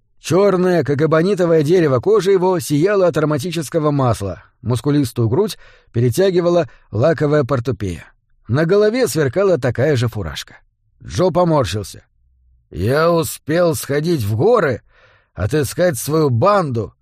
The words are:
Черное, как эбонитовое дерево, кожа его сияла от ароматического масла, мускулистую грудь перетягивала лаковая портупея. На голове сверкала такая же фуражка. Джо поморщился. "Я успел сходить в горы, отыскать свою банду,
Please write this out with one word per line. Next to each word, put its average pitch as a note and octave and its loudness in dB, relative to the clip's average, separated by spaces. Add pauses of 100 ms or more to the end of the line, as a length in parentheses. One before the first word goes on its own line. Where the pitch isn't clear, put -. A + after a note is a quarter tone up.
(200)
Черное, F3+ 2
как C#3 -2
эбонитовое E3 2
дерево, D3 2
кожа G3 2
его F#3 2
сияла F3+ 2
от - -2
ароматического D3+ -2
масла, A#2 -2 (180)
мускулистую B2 0
грудь F3 -2 (340)
перетягивала E3+ 2 (200)
лаковая D3 0
портупея. A#2 -4 (440)
На C#3 0
голове G#3+ 2
сверкала D#3+ 0
такая C#3 0
же A#2+ -2
фуражка. E2+ -12 (480)
Джо A2+ -2
поморщился. C3+ -2 (680)
"Я D3 0
успел E3 -2
сходить D3+ -4
в G#2 -2
горы, E3+ 0 (540)
отыскать C#3 -2
свою D3+ 0
банду, C3+ 0